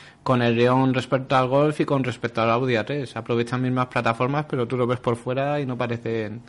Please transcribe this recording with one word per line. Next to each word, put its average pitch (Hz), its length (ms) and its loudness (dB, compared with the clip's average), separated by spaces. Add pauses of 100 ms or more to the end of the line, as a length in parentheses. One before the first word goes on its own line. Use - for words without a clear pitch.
(220)
con 127 200 2
el 117 120 4
León 127 400 4
respecto 131 400 -2
al 131 140 4
Golf 147 320 2
y 156 40 2
con 135 200 0
respecto 120 360 -4
al 113 100 2
Audi 123 260 2
A 104 100 0
tres. 139 300 -6
Aprovechan 120 440 -2
mismas 127 260 0
plataformas, 127 600 0
pero 123 200 -2
tú 131 80 -4
lo 123 100 2
ves 123 140 -2
por 117 160 0
fuera 135 440 -4
y 139 60 -4
no 127 100 -6
parecen, 113 720 -4